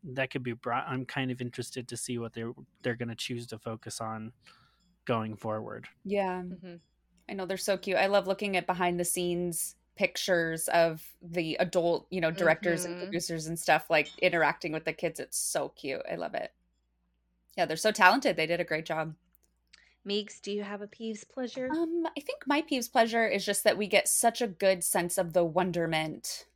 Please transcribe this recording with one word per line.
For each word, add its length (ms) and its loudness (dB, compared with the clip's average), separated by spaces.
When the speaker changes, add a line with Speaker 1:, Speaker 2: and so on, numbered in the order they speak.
Speaker 1:
that 160 -2
could 140 -6
be 100 -4
brought. 340 -4
I'm 180 -4
kind 260 -4
of 100 -6
interested 460 -8
to 100 -10
see 220 -6
what 140 -8
they're, 200 -6
they're 120 -2
gonna 200 -6
choose 320 -8
to 100 -10
focus 420 -10
on 320 -8
going 300 -2
forward. 520 -6
Speaker 2:
Yeah. 380 -2
Speaker 3:
Mm-hmm. 320 -12
Speaker 2:
I 60 -10
know, 140 -4
they're 100 -2
so 200 0
cute. 200 -2
I 100 4
love 200 4
looking 300 -2
at 100 -2
behind 320 0
the 60 0
scenes 720 -2
pictures 760 0
of 340 4
the 380 -4
adult, 500 2
you 120 -2
know, 100 2
directors 540 2
and 100 -6
Speaker 3:
Mm-hmm. 80 -8
Speaker 2:
producers 440 -4
and 120 -4
stuff, 300 4
like, 180 4
interacting 520 2
with 140 -4
the 80 -2
kids. 260 -4
It's 180 -6
so 380 -2
cute. 240 -6
I 60 -4
love 200 -6
it. 180 -6
Yeah, 80 4
they're 100 -2
so 160 2
talented. 460 6
They 100 2
did 140 0
a 20 0
great 220 -2
job. 280 -2
Speaker 3:
Meeks, 340 -4
do 120 -8
you 120 -4
have 180 -8
a 60 -12
Peeves 400 -10
pleasure? 420 -6
Speaker 2:
Um, 360 0
I 40 -8
think 260 -8
my 140 4
Peeves 280 -2
pleasure 380 4
is 180 0
just 200 0
that 120 6
we 100 0
get 200 6
such 340 4
a 60 0
good 380 2
sense 320 0
of 160 0
the 100 6
wonderment 1000 0